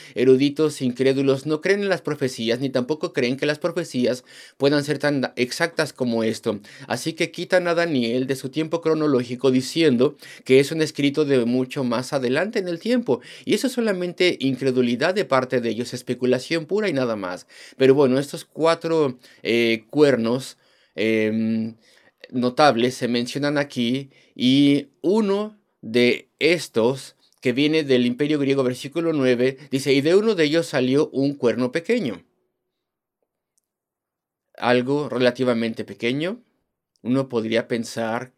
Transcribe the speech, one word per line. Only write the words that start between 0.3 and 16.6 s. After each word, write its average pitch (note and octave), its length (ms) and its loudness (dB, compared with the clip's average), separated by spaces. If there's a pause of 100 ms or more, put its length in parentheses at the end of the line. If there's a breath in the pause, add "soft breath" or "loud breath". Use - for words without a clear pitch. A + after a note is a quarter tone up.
incrédulos C3+ 640 0
no D3+ 160 -2
creen G3 220 0
en G3 80 -2
las F3 100 0
profecías, B2 600 -4
ni C3+ 100 -2
tampoco C3+ 420 -2
creen C3 240 -2
que C3+ 80 -4
las D3 140 -2
profecías B2+ 680 -2 (320 loud breath)
puedan C#3+ 280 2
ser C#3+ 140 -4
tan C#3+ 380 -2
exactas D3 560 -2
como A#2 320 -2
esto. A2 340 -2 (300 loud breath)
Así B2 240 -4
que E3 180 -4
quitan F3 380 0
a E3+ 60 0
Daniel C3 520 0
de C3+ 100 -2
su C3 120 -10
tiempo D#3+ 320 -4
cronológico C3+ 680 0
diciendo C3 680 2 (300 loud breath)
que C3 140 8
es C#3 120 0
un D#3+ 80 -4
escrito D3 460 0
de C3+ 180 2
mucho B2+ 400 -2
más B2 300 -2
adelante D3 440 -2
en F#3 100 -4
el E3+ 100 -6
tiempo. A3+ 420 0 (240 loud breath)
Y - 80 0
eso G#3+ 140 0
es B3 80 -2
solamente F3+ 680 0
incredulidad B2+ 720 0
de G3 140 -2
parte B2+ 340 0
de A#2 80 -4
ellos, A2+ 240 -6
especulación B2+ 720 -2